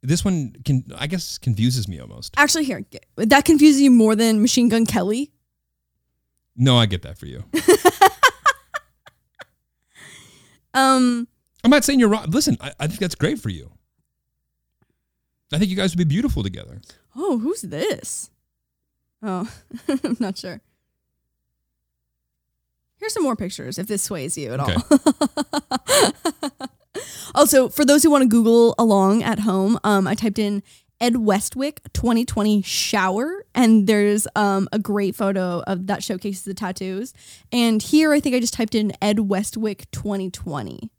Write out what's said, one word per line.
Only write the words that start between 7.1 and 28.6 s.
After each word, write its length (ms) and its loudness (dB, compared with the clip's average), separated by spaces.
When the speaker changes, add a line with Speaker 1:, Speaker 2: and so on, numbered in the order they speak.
Speaker 1:
for 80 -16
you. 160 -14
Speaker 2:
<laughs> 0 -
Um, 540 2
Speaker 1:
I'm 80 4
not 120 6
saying 160 2
you're 100 6
wrong. 200 -2
Listen, 300 0
I, 200 -12
I 80 -4
think 120 -8
that's 160 -4
great 240 -2
for 100 -8
you. 220 -12
I 80 -2
think 100 2
you 60 -4
guys 160 0
would 80 -4
be 40 2
beautiful 260 -2
together. 400 -10
Speaker 2:
Oh, 220 -2
who's 240 -4
this? 680 -8
Oh, 260 -6
<laughs> 120 -14
I'm 160 -4
not 180 -6
sure. 240 -16
Here's 160 -8
some 100 -2
more 120 -2
pictures 420 -10
if 100 -8
this 140 -6
sways 360 -8
you 160 -8
at 60 -6
Speaker 1:
Okay. 160 -2
Speaker 2:
all. 1200 0
<laughs> 140 -18
Also, 320 4
for 160 -2
those 200 6
who 80 6
wanna 160 4
Google 500 4